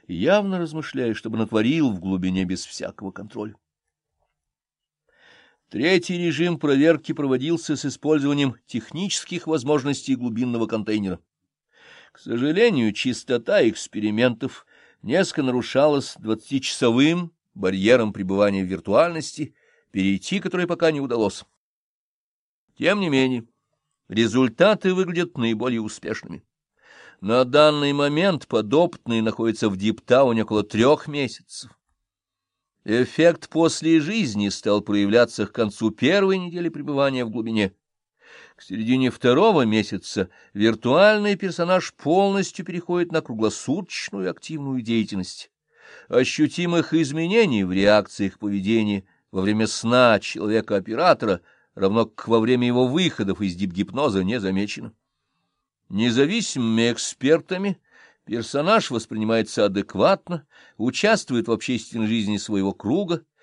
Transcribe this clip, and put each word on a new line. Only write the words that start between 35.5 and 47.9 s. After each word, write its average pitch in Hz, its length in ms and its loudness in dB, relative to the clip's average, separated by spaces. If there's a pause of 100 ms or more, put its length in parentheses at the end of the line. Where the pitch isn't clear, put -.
концу 110 380 -2
первой 190 460 2
недели 175 320 -6
пребывания 139 560 -2
в 113 60 -6
глубине. 110 420 -2 (840)
К - 60 -20
середине 120 480 0
второго 151 520 4
месяца 107 640 -2 (240)
виртуальный 180 840 2
персонаж 180 580 -2
полностью 190 680 0
переходит 175 480 -4
на 160 120 -2
круглосуточную 175 1080 -4
активную 139 520 -8
деятельность. 104 680 -4 (600)
Ощутимых 151 800 0
изменений 160 720 2
в 90 80 -2
реакциях 98 680 2